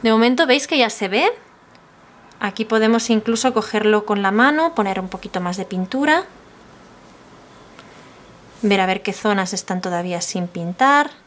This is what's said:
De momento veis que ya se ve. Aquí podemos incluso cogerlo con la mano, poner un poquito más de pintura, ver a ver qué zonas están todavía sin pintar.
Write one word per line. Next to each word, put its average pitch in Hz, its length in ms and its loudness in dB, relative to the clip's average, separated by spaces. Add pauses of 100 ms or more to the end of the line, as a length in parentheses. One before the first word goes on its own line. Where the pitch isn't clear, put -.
De 226 80 4
momento 247 340 4
veis 285 220 2
que 311 100 0
ya 233 120 2
se 208 180 -4
ve. 226 160 0 (1120)
Aquí 208 260 -6
podemos 220 460 0
incluso 226 420 0
cogerlo 214 540 0
con 202 160 -2
la 190 80 2
mano, 302 460 2
poner 196 240 -2
un 185 80 -8
poquito 190 320 -8
más 180 160 -4
de 190 80 -6
pintura, 269 580 0 (2500)
ver 202 180 2
a 185 60 2
ver 190 160 -2
qué 196 100 -4
zonas 196 400 -2
están 185 280 -6
todavía 175 400 -4
sin 180 260 -6
pintar. 254 640 0 (160)